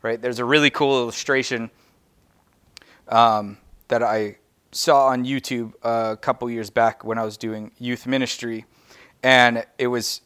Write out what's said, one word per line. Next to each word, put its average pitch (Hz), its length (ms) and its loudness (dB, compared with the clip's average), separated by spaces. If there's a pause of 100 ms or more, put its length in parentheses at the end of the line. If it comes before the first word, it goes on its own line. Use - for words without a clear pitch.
Right? 113 200 -6
There's 120 180 -6
a 123 60 -2
really 147 260 4
cool 139 320 0
illustration, 120 680 -4 (1400)
um, 107 500 2 (300)
that 120 160 0
I 107 340 -2 (320)
saw 139 380 4
on 123 160 0
YouTube 123 580 -6
a 113 340 -2
couple 120 320 -4
years 113 220 -6
back 113 340 0
when 113 140 -4
I 113 60 -2
was 107 120 -8
doing 110 400 -10
youth 120 300 -8
ministry, 120 580 -4 (580)
and 123 440 6 (120)
it 127 100 0
was 120 360 -4